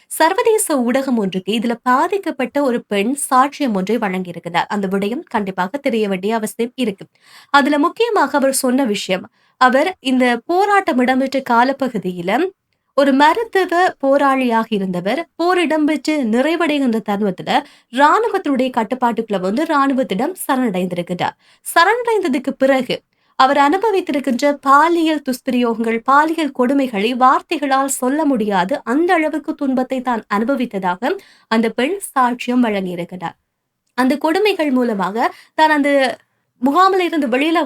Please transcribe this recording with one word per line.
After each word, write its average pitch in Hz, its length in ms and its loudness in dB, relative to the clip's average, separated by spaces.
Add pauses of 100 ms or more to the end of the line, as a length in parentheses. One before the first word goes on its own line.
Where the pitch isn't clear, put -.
(120)
சர்வதேச 381 680 2 (100)
ஊடகம் 262 360 0
ஒன்றுக்கு 190 360 -4
இதுல 233 140 -2 (160)
பாதிக்கப்பட்ட 302 680 0 (100)
ஒரு 240 120 0 (120)
பெண் 208 240 0 (140)
சாட்சியம் 269 500 2
ஒன்றை 202 260 -2
வழங்கியிருக்கிறார். 175 720 -4
அந்த 202 180 -2
விடயம் 208 320 -4 (100)
கண்டிப்பாக 190 520 -4
தெரிய 226 260 -2
வேண்டிய 190 280 -4
அவசியம் 226 340 -6
இருக்கு. 208 300 -6 (480)
அதுல 285 240 4 (100)
முக்கியமாக 359 540 0
அவர் 269 220 0
சொன்ன 262 200 0 (100)
விஷயம், 185 340 -4 (340)
அவர் 277 300 2 (200)
இந்த 254 140 2 (260)
போராட்டம் 381 540 2
இடம்பெற்ற 262 340 0 (140)
காலப்பகுதியில 214 880 0 (560)
ஒரு 277 220 4
மருத்துவ 359 540 2 (280)
போராளியாக 262 680 2 (100)
இருந்தவர். 190 420 -2 (200)
போர் 359 240 2
இடம்பெற்று 311 500 0 (180)
நிறைவடைகின்ற 285 680 0 (120)
தருணத்துல 202 500 -2 (400)
ராணுவத்தினுடைய 311 760 2
கட்டுப்பாட்டுக்குள்ள 226 680 -2
வந்து 220 240 -2
ராணுவத்திடம் 277 720 0
சரணடைந்திருக்கிறார். 180 960 -4 (300)
சரணடைந்ததுக்கு 370 880 0 (100)
பிறகு 262 340 0 (420)
அவர் 269 280 4
அனுபவித்திருக்கின்ற 294 840 0 (140)
பாலியல் 311 600 4
துஷ்பிரயோகங்கள், 233 720 -2 (120)
பாலியல் 311 480 2
கொடுமைகளை 247 520 0 (120)
வார்த்தைகளால் 277 760 0
சொல்ல 285 300 0
முடியாது, 202 440 0 (180)
அந்த 339 260 2
அளவுக்கு 311 360 -4
துன்பத்தை 262 440 -2 (100)
தான் 233 140 -4 (140)
அனுபவித்ததாக 233 800 -2 (340)
அந்த 226 180 2 (120)
பெண் 339 180 -2 (140)
சாட்சியம் 247 520 0
வழங்கியிருக்கிறார். 180 720 -6 (600)
அந்த 262 180 2 (100)
கொடுமைகள் 330 540 2
மூலமாக 220 500 -2 (300)
தான் 311 180 4
அந்த 285 140 2 (680)
முகாமில் 370 440 2
இருந்து 311 280 -2
வெளியில 320 320 0